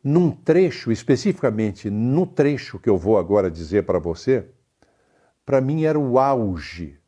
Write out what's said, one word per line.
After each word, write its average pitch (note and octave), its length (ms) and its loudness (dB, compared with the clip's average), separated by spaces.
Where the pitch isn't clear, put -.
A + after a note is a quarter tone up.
Num D#3+ 300 2
trecho, D#3+ 580 0
especificamente A2 960 -2
no B2+ 380 0
trecho C#3+ 540 -2
que A2+ 100 0
eu F#2+ 80 4
vou G2+ 180 2
agora F#2 320 2
dizer E2+ 380 -2
para F2+ 140 0
você, F2+ 480 -4
para C3+ 140 2
mim D3+ 240 -2
era D#3 160 0
o B2+ 180 0
auge F2+ 880 -2